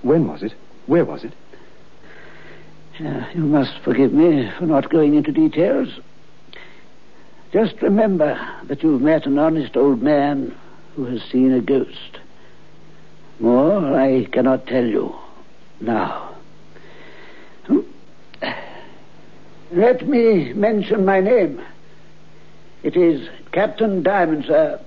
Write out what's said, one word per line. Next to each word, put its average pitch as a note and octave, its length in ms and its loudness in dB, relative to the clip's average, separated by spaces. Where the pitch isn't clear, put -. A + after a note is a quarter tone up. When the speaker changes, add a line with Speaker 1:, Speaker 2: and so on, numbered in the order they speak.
Speaker 1:
When C#3 240 4
was - 160 -8
it? G#2+ 120 -8
Where D#3 180 4
was - 200 -8
it? - 80 -10
Speaker 2:
Uh, C3 340 -6
you E3+ 80 0
must C#3+ 420 2
forgive B2+ 280 4
me D3 460 6
for F3+ 80 -2
not C#3+ 240 2
going D3+ 240 4
into D3+ 180 2
details. F3 560 2
Just G3+ 300 2
remember G3 560 4
that C#3+ 180 -6
you've D3 200 4
met D#3 240 4
an C#3 120 2
honest D#3 380 2
old B2+ 260 4
man C#3 520 2
who C#3+ 100 -4
has A#2+ 240 -6
seen C3 220 6
a B2+ 80 4
ghost. - 580 -2
More C#3 600 4
I C3 280 4
cannot B2+ 400 2
tell C3 180 0
you G2+ 300 -2
now. - 480 -4
Let A3 360 4
me A3+ 460 4
mention G#3 520 2
my F#3+ 160 4
name. F#3+ 420 2
It - 140 -2
is E3+ 320 4
Captain G#3 500 0
Diamond, E3 440 2
sir. D3+ 400 4